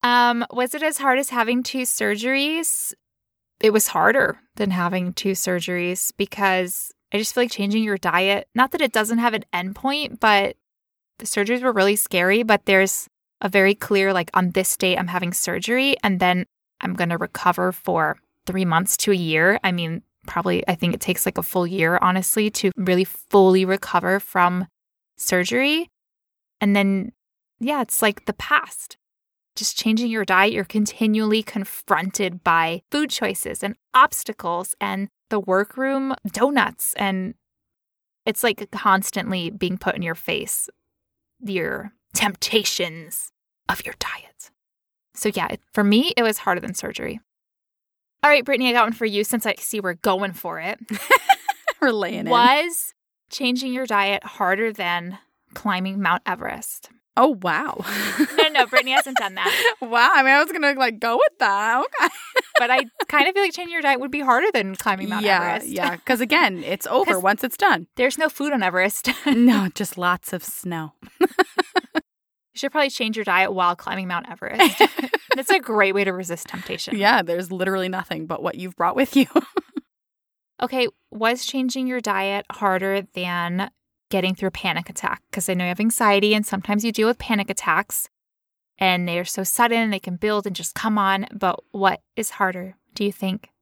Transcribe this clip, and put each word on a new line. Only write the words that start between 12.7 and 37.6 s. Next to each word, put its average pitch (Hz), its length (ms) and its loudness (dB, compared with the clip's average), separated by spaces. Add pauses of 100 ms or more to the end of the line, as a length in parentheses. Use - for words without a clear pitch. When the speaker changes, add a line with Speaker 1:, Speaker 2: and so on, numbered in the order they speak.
Speaker 1:
a 208 60 -2
very 196 280 4
clear, 196 360 2
like, 175 220 0
on 185 160 2
this - 260 0
date, 185 220 0
I'm 185 80 -2
having 175 260 -4
surgery, 233 720 0
and 196 160 0
then 180 280 2 (340)
I'm 180 140 -6
gonna 170 240 -2
recover 180 520 0
for 165 460 -2 (300)
three 190 180 -2
months 175 340 2
to - 140 2
a 190 40 4
year. 165 460 2
I 190 80 2
mean, 170 320 -4 (240)
probably, 175 400 -2
I 180 80 0
think 170 200 0
it - 60 -6
takes, - 240 -2
like, - 140 -2
a - 40 -4
full 175 240 -2
year, 175 360 0
honestly, 190 480 2
to 190 260 0
really 185 280 2
fully 190 600 4
recover 185 540 0
from 180 480 0 (500)
surgery. 254 720 0 (680)
And 202 140 4
then, 196 380 0 (480)
yeah, 269 220 -2
it's, - 200 -2
like, 208 220 0
the 214 80 -4
past, - 640 -4 (600)
just - 220 -4
changing 226 320 0
your 220 140 -2
diet, 190 280 6
you're 208 120 -2
continually 214 800 0
confronted 185 1000 -4
by 165 480 0
food 294 200 -2
choices - 520 -4
and 202 140 -6 (180)
obstacles 190 840 2
and 196 280 -4 (220)
the 208 100 0
workroom 262 760 0 (120)
donuts. 247 680 0
And 190 400 -4 (880)